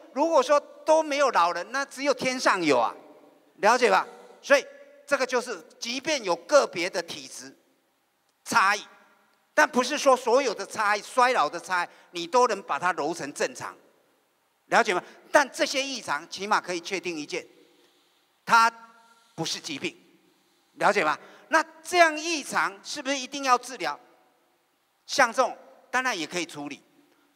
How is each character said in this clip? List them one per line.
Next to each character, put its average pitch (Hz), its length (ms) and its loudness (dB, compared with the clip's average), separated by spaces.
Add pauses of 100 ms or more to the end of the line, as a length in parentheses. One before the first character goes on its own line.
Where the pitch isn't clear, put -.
(120)
如 294 160 0
果 311 160 4
说 294 160 4 (260)
都 311 160 4
没 294 160 -4
有 277 140 2
老 175 220 4
人， 175 180 -6
那 277 140 -4
只 262 180 -12
有 285 100 2
天 254 240 -4
上 247 240 2
有 143 160 4
啊， 110 160 0 (640)
了 220 200 4
解 233 120 4
吧？ 180 160 2 (360)
所 277 160 4
以 247 80 -2 (420)
这 277 100 0
个 254 80 -2
就 247 140 -2
是， 220 180 -8 (220)
即 247 220 -8
便 294 220 -2
有 175 120 0
个 254 320 4
别 180 220 -4
的 185 120 -6
体 147 260 -12
质 131 280 -18 (880)
差 208 320 4
异， 202 60 -6 (720)
但 302 140 4
不 254 140 0
是 262 160 -2
说 262 200 4
所 254 240 2
有 233 120 -2
的 190 120 -10
差 214 320 -2
异、 196 40 -8
衰 254 300 2
老 156 180 2
的 170 100 -10
差 175 260 -4
异， - 20 -10 (240)
你 170 160 -8
都 247 200 4
能 196 160 -4
把 143 140 -4
它 175 140 -2
揉 160 220 -2
成 151 200 -10
正 147 220 -4
常， 98 180 -12 (920)
了 208 180 2
解 214 100 -2
吗？ 175 80 -4 (300)
但 294 180 4
这 320 160 -4
些 269 160 -4
异 269 200 -8
常， 165 280 -6
起 185 160 -10
码 208 140 2
可 180 140 -6
以 175 80 -6
确 180 180 -8
定 170 180 -8
一 147 80 -10
件， 156 200 -8 (1000)
它 226 240 4 (640)
不 160 120 -8
是 170 140 -6
疾 139 200 -10
病， 165 160 -8 (760)
了 170 180 2
解 202 140 2
吗？ 147 120 -2 (300)
那 311 160 2 (180)
这 359 180 0
样 320 200 4
异 311 240 -6
常 185 400 -4
是 - 180 -10
不 262 80 -6
是 285 80 0
一 254 80 -10
定 277 200 -8
要 247 120 4
治 247 200 -10
疗？ 151 200 -4 (1080)
像 247 260 2
这 247 100 0
种 208 140 -2 (340)
当 254 140 -2
然 247 140 -4
也 156 100 -6
可 175 100 -8
以 170 80 -4
处 147 220 -12
理。 135 140 -16 (540)